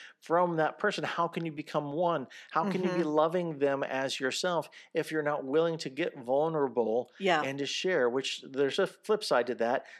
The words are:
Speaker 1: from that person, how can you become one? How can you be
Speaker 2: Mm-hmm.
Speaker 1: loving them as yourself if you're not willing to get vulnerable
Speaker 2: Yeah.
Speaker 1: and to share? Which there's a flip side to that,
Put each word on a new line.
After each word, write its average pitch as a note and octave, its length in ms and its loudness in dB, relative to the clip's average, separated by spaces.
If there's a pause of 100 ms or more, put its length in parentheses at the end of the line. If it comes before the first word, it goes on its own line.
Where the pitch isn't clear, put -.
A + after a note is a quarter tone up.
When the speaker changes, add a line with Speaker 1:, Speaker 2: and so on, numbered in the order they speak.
(220)
Speaker 1:
from F3 340 2
that D#3 240 0
person, F#3+ 240 0
how E3+ 240 0
can E3+ 180 -4
you D#3+ 60 -4
become D3 400 -4
one? D#3+ 360 0 (240)
How D#3+ 200 2
can F#3 120 0
you F#3 80 2
be F3 100 0
Speaker 2:
Mm-hmm. D#3 80 0
Speaker 1:
loving D#3+ 500 2
them C#3 240 2
as C3 380 -4
yourself D#3 480 -2 (240)
if D#3 180 -2
you're D#3 100 -2
not D3 220 -2
willing D#3+ 360 2
to D3 100 -6
get D3 280 -4
vulnerable B2+ 1000 0
Speaker 2:
Yeah. F3+ 220 2
Speaker 1:
and C#3 180 -4
to C#3 60 -2
share? C#3+ 440 2
Which C3 400 -4
there's C3+ 300 0
a F#3+ 80 2
flip - 340 -2
side B2 260 2
to B2 80 -2
that, A#2 300 0 (140)